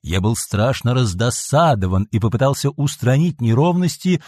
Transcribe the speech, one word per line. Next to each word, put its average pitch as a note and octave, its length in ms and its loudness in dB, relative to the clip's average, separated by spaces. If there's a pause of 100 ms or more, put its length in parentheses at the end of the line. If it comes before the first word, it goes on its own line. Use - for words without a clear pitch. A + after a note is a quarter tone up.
Я F2+ 200 -2
был G#2+ 160 0
страшно A#2+ 560 -2
раздосадован A2+ 1080 0
и G#2+ 160 -2
попытался C3+ 500 0
устранить C#3+ 720 0
неровности, E3+ 880 0